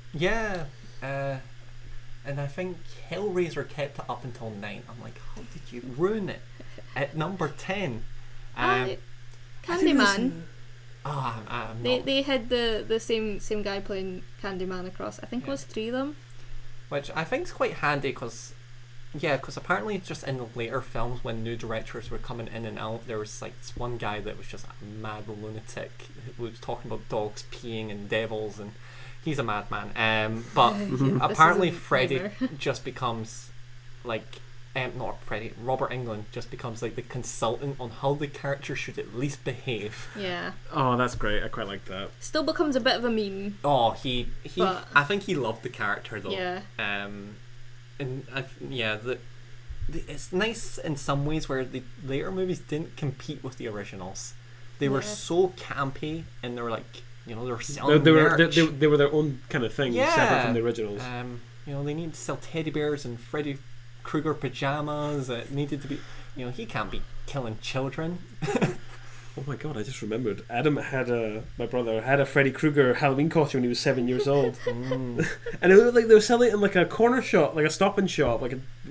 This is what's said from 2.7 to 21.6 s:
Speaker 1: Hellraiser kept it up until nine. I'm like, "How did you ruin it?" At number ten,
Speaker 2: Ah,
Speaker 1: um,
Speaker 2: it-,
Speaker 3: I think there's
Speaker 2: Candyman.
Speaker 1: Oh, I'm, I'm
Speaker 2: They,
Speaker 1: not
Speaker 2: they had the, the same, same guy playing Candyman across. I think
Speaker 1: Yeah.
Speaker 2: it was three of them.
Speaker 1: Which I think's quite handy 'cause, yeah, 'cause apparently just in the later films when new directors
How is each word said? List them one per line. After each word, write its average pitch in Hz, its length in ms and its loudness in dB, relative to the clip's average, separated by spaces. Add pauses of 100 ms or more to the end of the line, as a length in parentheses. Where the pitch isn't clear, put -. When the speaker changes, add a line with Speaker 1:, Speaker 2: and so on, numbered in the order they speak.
Speaker 1:
Hellraiser 180 600 0
kept - 300 -4
it - 100 -8
up 120 140 -6
until 117 260 -8
nine. 101 400 -8
I'm 113 120 -12
like, 110 180 -12 (160)
"How - 80 -8 (100)
did - 180 -10
you 120 100 -10 (140)
ruin 185 340 2
it?" - 120 -8 (540)
At 139 200 -2
number 165 320 -2
ten, 156 560 -4 (540)
Speaker 2:
Ah, 381 260 4
Speaker 1:
um, 381 60 0
Speaker 2:
it-, 330 120 -6 (640)
Speaker 3:
I 349 100 0
think 294 200 8
there's 208 120 8
Speaker 2:
Candyman. 214 320 2 (640)
Speaker 1:
Oh, 135 320 -2
I'm, 107 100 -10
I'm 117 360 -6
Speaker 2:
They, 247 140 4
Speaker 1:
not 269 80 -6
Speaker 2:
they 269 180 4
had 262 260 0
the, 233 360 2
the 220 140 2
same, 220 400 0
same 214 220 -2
guy 196 180 -2
playing 190 440 -4 (200)
Candyman 185 440 -4
across. 202 340 -8
I 214 60 -10
think 247 160 -4
Speaker 1:
Yeah. - 60 -6
Speaker 2:
it - 20 -2
was 269 120 -4
three 220 240 -4
of 240 60 -2
them. 277 240 -2 (720)
Speaker 1:
Which 143 260 -4
I 160 80 -2
think's 302 300 -2
quite 214 220 0
handy 143 360 0
'cause, - 420 -8 (640)
yeah, 147 200 2
'cause - 180 -10
apparently 202 440 -2
just - 240 -8
in 135 140 -2
the 120 180 -6
later 120 260 -2
films 120 420 0
when 113 200 -2
new 117 120 -2
directors 113 560 -4